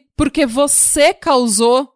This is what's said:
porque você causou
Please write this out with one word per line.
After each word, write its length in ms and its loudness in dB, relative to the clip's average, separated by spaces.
porque 300 -2
você 680 0
causou 840 -2